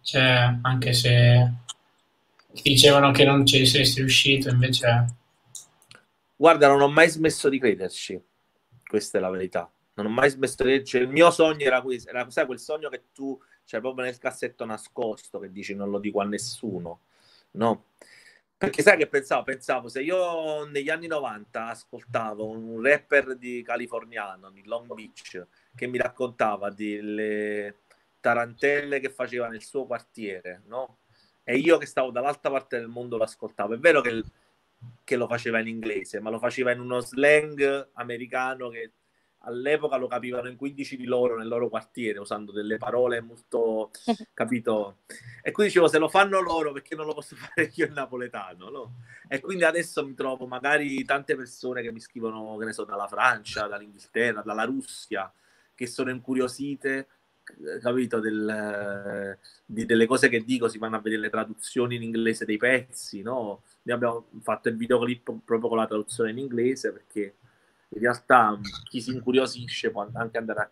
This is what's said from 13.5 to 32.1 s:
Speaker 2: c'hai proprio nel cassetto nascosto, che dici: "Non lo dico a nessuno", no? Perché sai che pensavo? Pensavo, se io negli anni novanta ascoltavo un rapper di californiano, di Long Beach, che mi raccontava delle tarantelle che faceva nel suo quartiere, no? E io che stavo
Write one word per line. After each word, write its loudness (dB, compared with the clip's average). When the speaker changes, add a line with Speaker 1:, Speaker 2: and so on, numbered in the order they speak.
Speaker 2:
c'hai -8
proprio -6
nel -6
cassetto -8
nascosto, -8
che -14
dici: -10
"Non -6
lo -2
dico -2
a 0
nessuno", -8
no? -2
Perché -2
sai 8
che 0
pensavo? 0
Pensavo, -4
se -8
io -2
negli -6
anni -4
novanta -6
ascoltavo -8
un -10
rapper 2
di -10
californiano, -8
di -20
Long -10
Beach, -16
che -8
mi -6
raccontava -2
delle -6
tarantelle -2
che -6
faceva -6
nel -14
suo -6
quartiere, -10
no? -10
E -2
io 6
che -4
stavo -2